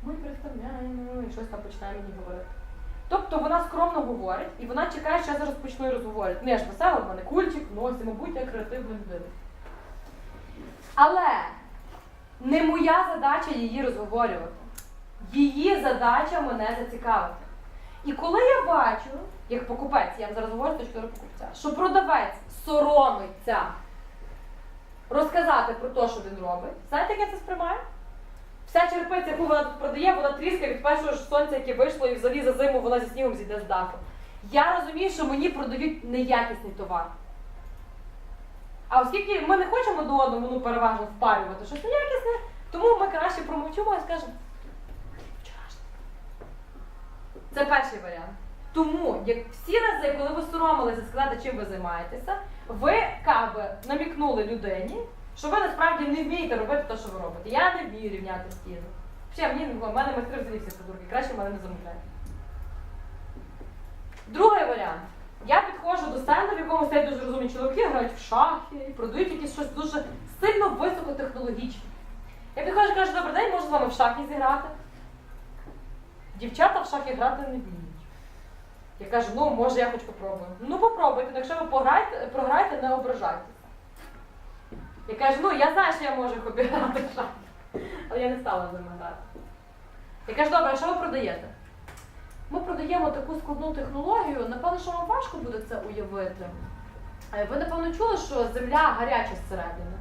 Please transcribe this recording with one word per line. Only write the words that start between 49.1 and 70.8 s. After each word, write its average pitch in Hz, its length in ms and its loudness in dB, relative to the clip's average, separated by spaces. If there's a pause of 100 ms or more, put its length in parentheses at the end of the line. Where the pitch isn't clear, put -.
як 233 120 2 (140)
всі 403 280 2
рази, 302 380 2
коли 285 120 0
ви 320 120 -2 (100)
соромилися 285 500 2
сказати, 262 420 0
чим 254 140 -4
ви 208 80 -4
займаєтеся, 185 720 -6 (320)
ви, 302 360 4 (220)
как 226 300 4
би, 214 80 -4 (240)
намікнули 285 560 0
людині, 226 580 -4 (360)
що 294 120 -4
ви 415 100 4
насправді 330 460 2
не 294 180 0
вмієте 330 340 0
робити 285 300 0
те, 226 100 -4
що 214 120 -10
ви 185 100 -8
робите. 170 300 -8
Я 349 260 6
не 339 80 -4
вмію 214 260 -8
рівняти 185 420 -8
стіну. 180 300 -12 (520)
Ще 320 140 0
мені 302 180 -2
не 269 80 -6
було, 220 180 -4
в 214 40 -2
мене 277 160 2
майстри 247 300 -4
взагалі 220 180 -6
всі 185 180 -10
придурки, 185 320 -14
краще 254 240 -2
в 220 40 -6
мене 202 120 -4
не 208 80 -6
замовляють. 180 420 -10 (2250)
Другий 381 380 8
варіант. - 360 -2 (440)
Я 311 160 8
підходжу 349 500 -2
до 254 60 -4
стенду, 339 380 4
в 320 40 -4
якому 320 260 2
стоять 285 240 4
дуже 254 160 -4
розумні 254 240 -2
чоловіки, 269 380 2
грають 254 260 2
в - 60 -10
шахи - 560 2 (140)
і - 20 -10
продають 269 400 0
якесь 302 220 -6
щось 294 180 -6
дуже 302 320 -4 (360)
сильно 403 300 4
високотехнологічне. 262 1120 -4 (720)